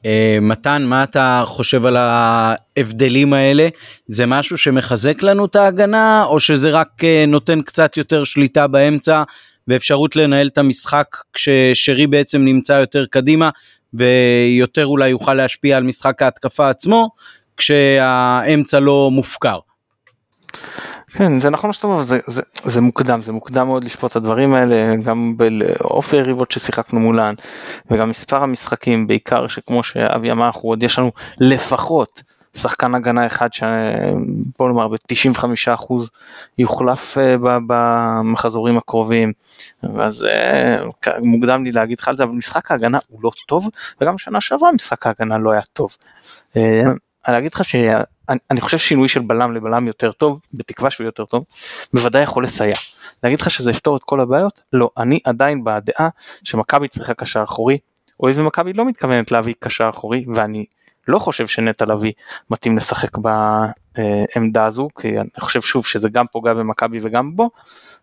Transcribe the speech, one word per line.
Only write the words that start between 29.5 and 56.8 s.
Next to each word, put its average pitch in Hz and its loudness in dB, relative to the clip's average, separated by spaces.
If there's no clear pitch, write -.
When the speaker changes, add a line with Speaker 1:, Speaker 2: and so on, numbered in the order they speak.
Speaker 2:
שאבי 117 -2
אמר, 135 0
אנחנו 117 -4
עוד 113 -2
יש 120 0
לנו 123 0
לפחות 131 0
שחקן 123 -2
הגנה 120 0
אחד 117 -4
ש-, - -8
בוא 127 0
נאמר, 117 0
בתשעים 117 -2
וחמישה 120 -2
אחוז 120 -4
יוחלף, 127 -2
אה, 131 2
ב-, 123 0
במחזורים 117 0
הקרובים, 113 -2
אז, 107 -4
אה, 120 0
כ-, - -6
מוקדם 123 2
לי 123 -6
להגיד 117 -2
לך - -10
על 131 -2
זה, 135 -2
אבל 117 -2
משחק 120 -6
ההגנה 123 0
הוא 110 -20
לא 117 -2
טוב, 185 -2
וגם 175 0
שנה 208 -6
שעברה 320 2
משחק - -4
ההגנה 110 -2
לא 110 0
היה 107 2
טוב. - -6
אה, 110 4
אני 120 2
אגיד 143 -4
לך 185 -4
ש-, - -4
אני, 131 -2
אני 123 0
חושב - -2
שינוי 135 2
של 135 -2
בלם 117 -2
לבלם 117 -4
יותר 110 -4
טוב, 151 -2
בתקווה 131 -6
שהוא - -8
יותר 110 -8
טוב, 123 -4
בוודאי 123 2
יכול 139 -2
לסייע. 107 -2
להגיד 127 0
לך 170 -2
שזה 120 -2
יפתור 139 -2
את - -10
כל 139 -2
הבעיות? 139 0
לא, 123 2
אני 131 0
עדיין 135 0
בדעה 110 -2
שמכבי 143 -2